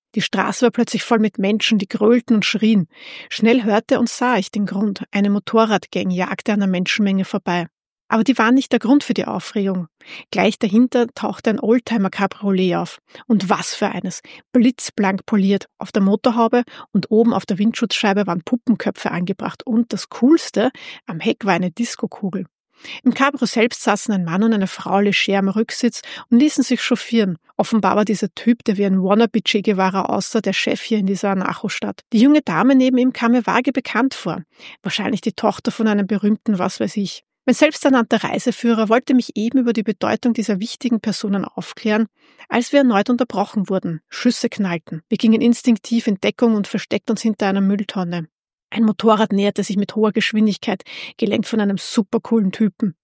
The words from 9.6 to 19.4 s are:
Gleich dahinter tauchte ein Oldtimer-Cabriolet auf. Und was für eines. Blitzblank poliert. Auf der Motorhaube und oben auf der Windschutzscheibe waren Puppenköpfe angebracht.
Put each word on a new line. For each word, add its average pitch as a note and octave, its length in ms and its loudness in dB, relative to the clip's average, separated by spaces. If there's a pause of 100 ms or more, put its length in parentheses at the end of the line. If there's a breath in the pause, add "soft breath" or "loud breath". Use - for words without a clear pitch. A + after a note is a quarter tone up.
Gleich F#3+ 260 0
dahinter A#3+ 560 2
tauchte - 360 -4
ein G#3 100 0
Oldtimer-Cabriolet G3 1200 0
auf. F3 220 -8 (280 loud breath)
Und G3 220 2
was - 260 -2
für G3+ 140 -2
eines. F3+ 320 -8 (320 loud breath)
Blitzblank G#3 720 0
poliert. G3 400 0 (120)
Auf - 140 -14
der G#3+ 100 2
Motorhaube A3+ 640 2 (300 loud breath)
und F#3 180 0
oben A3+ 220 4
auf F#3 120 -2
der F#3 120 -4
Windschutzscheibe G#3 680 0
waren F3 180 -4
Puppenköpfe - 680 -2
angebracht. - 560 -6